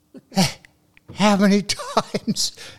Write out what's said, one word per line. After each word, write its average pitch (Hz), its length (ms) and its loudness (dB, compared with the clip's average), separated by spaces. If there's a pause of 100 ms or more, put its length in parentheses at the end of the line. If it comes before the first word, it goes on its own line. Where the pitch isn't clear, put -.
(360)
<laughs> - 0 - (760)
How 202 220 4
many 202 260 4
times - 920 -4 (220)